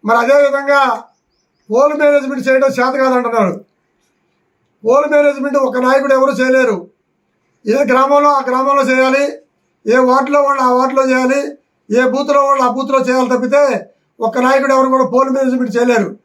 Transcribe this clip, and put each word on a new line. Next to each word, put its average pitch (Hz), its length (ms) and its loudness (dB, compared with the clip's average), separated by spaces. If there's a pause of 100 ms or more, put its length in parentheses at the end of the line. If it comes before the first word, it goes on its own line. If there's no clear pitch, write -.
మరి 226 140 2
అదేవిధంగా 277 840 0 (680)
పోల్ 277 240 2
మేనేజ్‌మెంట్ 285 540 0
చేయడం 262 200 2
చేత 254 260 -2
కాదంటున్నారు. 247 680 -2 (1200)
పోల్ 285 260 0
మేనేజ్‌మెంట్ 285 460 0
ఒక 262 220 -2
నాయకుడు 269 340 0
ఎవరు 262 180 2
చేయలేరు. 247 600 -2 (760)
ఏ 262 180 0
గ్రామంలో 269 440 2
ఆ 285 200 0
గ్రామంలో 269 340 0
చేయాలి, 262 420 0 (680)
ఏ - 20 4
వార్డులో 262 460 2
వాళ్ళు 277 200 0
ఆ 254 80 2
వార్డులో 262 380 0
చేయాలి, 262 320 0 (580)
ఏ 254 100 2
బూత్లో 285 360 0
వాళ్ళు 269 200 0
ఆ 247 60 2
బూత్లో 262 300 -2
చేయాలి 254 360 0
తప్పితే 247 540 0 (300)
ఒక్క 226 180 -4
నాయకుడు 262 340 0
ఎవరు 262 160 2
కూడా 262 160 0
పోల్ 254 260 0
మేనేజ్‌మెంట్ 254 460 -2
చేయలేరు. 240 480 0